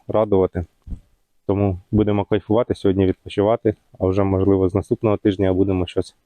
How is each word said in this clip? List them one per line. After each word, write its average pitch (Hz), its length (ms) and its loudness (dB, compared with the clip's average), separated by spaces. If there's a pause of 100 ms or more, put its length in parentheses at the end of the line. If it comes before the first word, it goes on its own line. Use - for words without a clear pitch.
радувати. 95 580 0 (800)
Тому 98 340 0 (100)
будемо 104 340 0
кайфувати 107 500 -2
сьогодні, 95 320 0
відпочивати, 104 680 -2 (260)
а 92 60 0
вже, 95 180 0
можливо, 95 440 2
з 90 60 -4
наступного 104 420 -2
тижня 95 360 0
будемо 92 340 0
щось - 400 -8